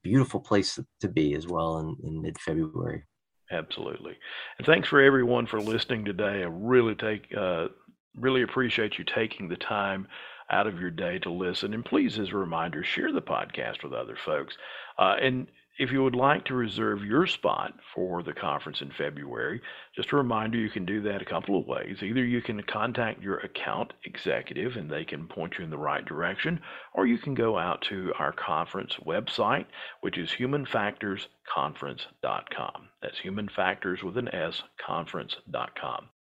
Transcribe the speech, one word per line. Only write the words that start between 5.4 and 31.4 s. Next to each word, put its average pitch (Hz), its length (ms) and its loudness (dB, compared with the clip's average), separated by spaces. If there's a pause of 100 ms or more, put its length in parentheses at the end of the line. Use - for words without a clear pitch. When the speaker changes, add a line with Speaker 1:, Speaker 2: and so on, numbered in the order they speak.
Speaker 2:
for 110 140 -2
listening 110 440 0
today. 101 380 0
I 87 60 -2
really 110 460 6
take, 107 320 -2 (100)
uh, 90 320 2 (480)
really 127 260 4
appreciate 113 560 2
you 87 60 -8
taking 107 440 -2
the 87 80 -2
time 98 500 -2 (440)
out 101 160 4
of 90 140 -4
your 90 100 -2
day 87 300 -2
to 90 100 -4
listen. 92 440 -2
And 113 100 -4
please, 254 340 2
as 98 120 -2
a 104 60 -2
reminder, 82 480 -2
share - 280 0
the - 80 0
podcast - 640 -4
with 69 100 -8
other 58 320 -6
folks. 73 320 -2 (420)
Uh, 95 220 8
and 127 260 2 (320)
if 131 140 0
you 135 100 4
would 127 140 4
like 139 280 4
to 135 100 -4
reserve 107 500 0
your 120 200 4
spot - 480 0 (220)
for 87 300 -2
the 78 80 -6
conference 76 480 -4
in 71 100 -10
February, 71 720 -4 (340)
just - 160 -4
a 143 60 4
reminder, 117 420 2
you 110 100 0
can 101 160 -4
do 101 180 -2
that 101 200 -2
a - 20 -8
couple 90 320 0
of 82 120 2
ways. 64 340 -4
Either 117 220 2
you 120 180 2
can 107 220 -4
contact 113 580 -2
your 95 160 -2
account - 540 -4 (120)
executive 80 720 -2
and 78 140 -6
they 76 140 -2
can 82 240 -8
point - 280 -6
you 90 80 -6
in 80 60 -6
the 76 80 -6
right 73 260 0
direction, 170 560 -2 (340)
or 143 120 6
you 117 100 6
can 139 160 -4
go 113 240 4
out 87 260 0
to 92 360 -2
our 71 140 2
conference 85 640 -2 (100)
website, 107 600 0 (340)
which 95 180 -4
is 85 140 -4
human 135 340 -2
factors 104 640 -2 (260)